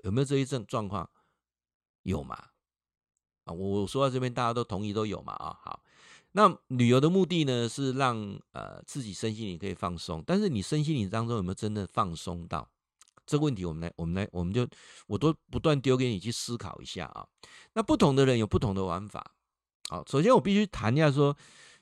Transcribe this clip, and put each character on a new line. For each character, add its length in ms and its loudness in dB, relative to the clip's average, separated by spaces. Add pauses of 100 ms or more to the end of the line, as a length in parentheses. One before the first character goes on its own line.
有 80 -4
没 80 2
有 40 2
这 120 0
一 80 2
种 220 -6
状 200 -4
况？ 240 -6 (960)
有 180 -2
嘛？ 140 -12 (1040)
啊， 100 -12
我， 300 0
我 60 0
说 180 2
到 60 0
这 80 -2
边， 120 -2
大 120 -2
家 100 0
都 80 -2
同 240 -4
意 60 -4
都 120 0
有 180 -6
嘛 120 -12
啊。 280 -10
好， 200 -14 (500)
那 220 6 (120)
旅 220 4
游 120 8
的 80 6
目 160 4
的 200 2
呢， 240 0
是 240 -4
让， 460 -2 (140)
呃， 300 -14
自 200 -10
己 100 -10
身 220 -4
心 120 -8
灵 100 -6
可 100 -8
以 60 -4
放 240 -6
松， 300 -6
但 120 2
是 100 0
你 120 -2
身 220 0
心 120 0
灵 140 0
当 180 -4
中 100 -2
有 60 -2
没 60 -2
有 60 -4
真 180 -4
的 140 -4
放 280 -4
松 320 -8
到？ 220 -8 (560)
这 140 0
个 60 0
问 100 0
题 100 -6
我 80 -4
们 100 -8
来， 140 -8
我 80 -6
们 120 -2
来， 160 -2
我 120 -4
们 80 -2
就， 160 0 (380)
我 100 -4
都 180 2 (140)
不 100 -6
断 220 2
丢 160 4
给 120 2
你 100 -2
去 120 -6
思 280 -6
考 240 -12
一 20 -16
下 220 -10
啊。 200 -14 (480)
那 80 0
不 140 2
同 180 6
的 120 8
人 100 6
有 100 2
不 120 2
同 160 0
的 100 0
玩 240 -4
法。 260 -14 (540)
好， 180 -8
首 140 0
先 140 6
我 60 8
必 120 2
须 140 4
谈 280 -2
一 40 2
下 120 6
说， 260 2 (460)